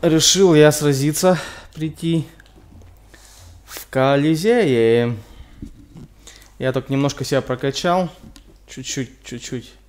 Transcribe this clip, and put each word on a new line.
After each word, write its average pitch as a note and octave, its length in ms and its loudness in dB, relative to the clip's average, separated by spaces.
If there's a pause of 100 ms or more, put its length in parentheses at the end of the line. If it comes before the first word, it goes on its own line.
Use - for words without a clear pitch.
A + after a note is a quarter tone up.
Решил E3 540 4
я D3+ 160 8
сразиться, D3 640 0 (340)
прийти D#3+ 540 -4 (1400)
в - 260 -16
Колизее. C#3 1300 2 (1400)
Я C3 140 -4
только C3 200 -4
немножко C#3 320 -2
себя C3 180 -2
прокачал. E3 680 -4 (560)
Чуть-чуть, - 560 -10
чуть-чуть. A#2+ 500 -12 (160)